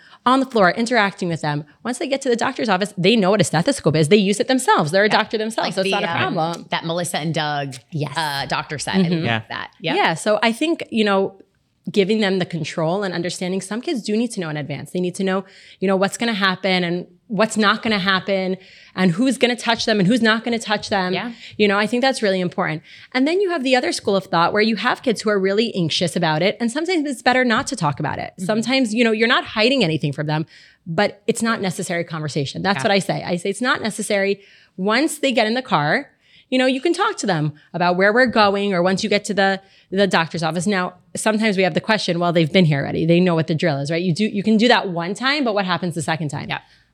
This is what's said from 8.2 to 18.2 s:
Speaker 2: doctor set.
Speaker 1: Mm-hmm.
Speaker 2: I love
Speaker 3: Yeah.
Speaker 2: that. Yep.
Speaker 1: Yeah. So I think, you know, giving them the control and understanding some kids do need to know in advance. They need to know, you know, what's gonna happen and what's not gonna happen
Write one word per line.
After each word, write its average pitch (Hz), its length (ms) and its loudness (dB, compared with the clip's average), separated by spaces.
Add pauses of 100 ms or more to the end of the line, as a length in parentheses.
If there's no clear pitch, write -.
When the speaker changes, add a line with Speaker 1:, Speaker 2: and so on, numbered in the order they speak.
Speaker 2:
doctor 147 320 -6
set. 117 180 -6
Speaker 1:
Mm-hmm. 190 180 4
Speaker 2:
I - 20 0
love 160 100 -4
Speaker 3:
Yeah. 113 240 0
Speaker 2:
that. - 220 -10 (100)
Yep. 160 140 -4
Speaker 1:
Yeah. 277 180 2
So 214 300 0
I 226 80 2
think, 311 400 -4
you 220 120 0
know, 196 360 0 (520)
giving 214 300 2
them 190 180 0
the 175 60 0
control 170 580 -4
and 180 100 -4
understanding 180 460 -4
some 214 220 -8
kids 277 200 -4
do 214 140 -2
need 233 160 0
to - 80 -8
know 160 100 -4
in 151 60 -6
advance. 147 360 -8
They 180 100 -2
need 180 140 -4
to 196 80 -4
know, 190 200 0 (380)
you 190 60 0
know, 190 100 2
what's 190 200 0
gonna 233 160 -2
happen 185 520 0
and 175 220 -4 (200)
what's 220 300 0
not 214 260 2
gonna 214 160 0
happen 190 560 0 (400)